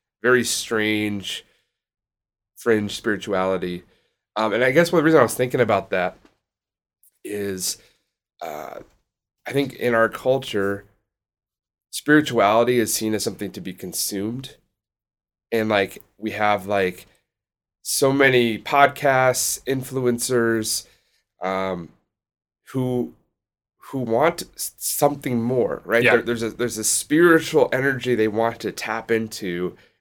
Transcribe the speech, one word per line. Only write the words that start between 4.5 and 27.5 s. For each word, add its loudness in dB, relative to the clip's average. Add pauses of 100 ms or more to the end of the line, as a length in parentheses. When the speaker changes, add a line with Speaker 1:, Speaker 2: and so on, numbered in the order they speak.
Speaker 1:
and 0
I 4
guess 2
one 4
reason 6
I 8
was -2
thinking 0
about 0
that -2 (1080)
is, -6 (640)
uh, -12 (680)
I -10
think -2
in -2
our 4
culture, -2 (1080)
spirituality 2
is 0
seen -2
as -2
something -6
to -14
be -10
consumed. -8 (960)
And, 0
like, 0 (160)
we -8
have, -2
like, -2 (760)
so 0
many 4
podcasts, 2
influencers, -2 (560)
um, -4 (840)
who, -4 (760)
who -6
want 0 (140)
s-, -10
something -2
more, 0
right? 2
Speaker 2:
Yeah. 6
Speaker 1:
There, 2
there's -4
a, -4
there's -4
a -4
spiritual 4